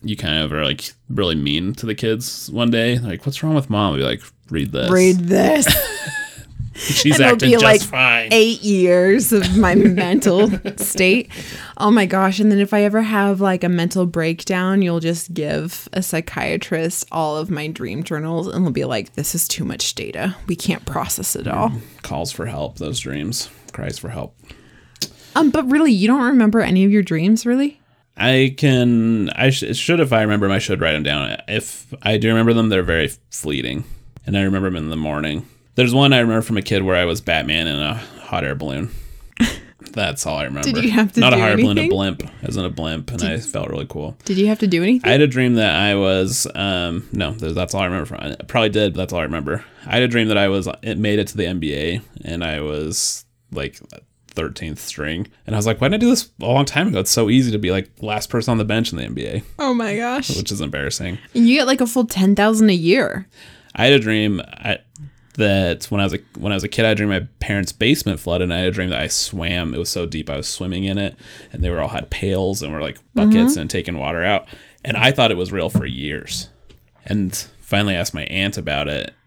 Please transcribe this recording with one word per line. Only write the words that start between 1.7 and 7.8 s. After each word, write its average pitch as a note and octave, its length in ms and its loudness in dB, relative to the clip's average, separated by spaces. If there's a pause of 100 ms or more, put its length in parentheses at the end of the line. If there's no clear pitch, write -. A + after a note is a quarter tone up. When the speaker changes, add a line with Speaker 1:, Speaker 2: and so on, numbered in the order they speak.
Speaker 1:
to - 120 -8
the A2 80 -4
kids A2+ 560 -6
one A#2+ 200 0
day. A#2 280 2
Like, A#2 280 -6
"What's C#3 160 -6
wrong D#3 120 0
with C3+ 140 0
Mom?" G#2 240 0
I'll C#2 60 -2
be C2+ 60 0
like, B1 180 -4 (280)
"Read - 220 -2
this." - 180 -2
Speaker 2:
Read F#3 280 6
this. G3 480 2
Speaker 1:
<laughs> G#5+ 1080 -6
She's - 400 2
Speaker 2:
And C3+ 80 6
it'll B2 100 6
Speaker 1:
acting A#2+ 160 4
Speaker 2:
be, B2 60 8
Speaker 1:
just B2+ 100 4
Speaker 2:
like, A3 160 8